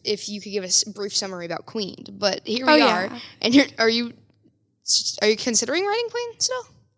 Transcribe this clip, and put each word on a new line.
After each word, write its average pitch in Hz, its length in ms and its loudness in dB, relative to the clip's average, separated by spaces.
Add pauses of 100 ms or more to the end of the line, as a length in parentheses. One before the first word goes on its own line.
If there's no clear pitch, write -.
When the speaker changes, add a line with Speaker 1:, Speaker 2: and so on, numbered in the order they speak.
Speaker 1:
if 202 240 -4
you 208 120 -8
could 196 120 -14
give 196 120 -4
us - 220 0
a 214 40 -12
brief 202 260 -8
summary 185 300 -6
about 170 200 -8
Queen, - 460 -8
but 196 340 -2
here 247 200 -2
we 311 60 6
Speaker 2:
Oh, 302 160 8
Speaker 1:
are. 202 180 0
Speaker 2:
yeah. 240 120 -10 (220)
Speaker 1:
And 240 140 2
you're, 277 120 8 (120)
are 226 100 4
you, 233 240 0 (1120)
are 208 60 6
you 220 80 6
considering 240 500 0
writing 453 240 0
Queen 466 300 -6
still? 494 260 -4 (320)